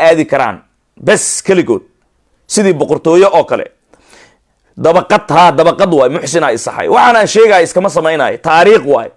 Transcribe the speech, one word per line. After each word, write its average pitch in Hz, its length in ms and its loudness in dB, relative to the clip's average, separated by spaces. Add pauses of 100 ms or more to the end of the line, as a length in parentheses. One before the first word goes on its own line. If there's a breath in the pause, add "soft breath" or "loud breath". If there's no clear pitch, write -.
aadi 160 180 2
karaan, 123 320 -4 (420)
bes - 460 -4
keligood, 156 360 -2 (640)
sidii 196 260 -2
boqortooyo 160 580 0
oo 160 140 2
kale. 113 200 -6 (1120 soft breath)
Dabaqad, - 520 -2
haa, 170 220 4
dabaqad 165 420 0
waay, 131 160 2
Muxsin 156 340 -4
aa 139 80 -2
isaxay. 113 380 -6
Waxaan 240 260 2
aan 214 120 2
sheegaya 208 360 4
iskama 180 260 -2
samaynayo, 160 480 -2
taariikh 170 480 2
waay, 123 300 -2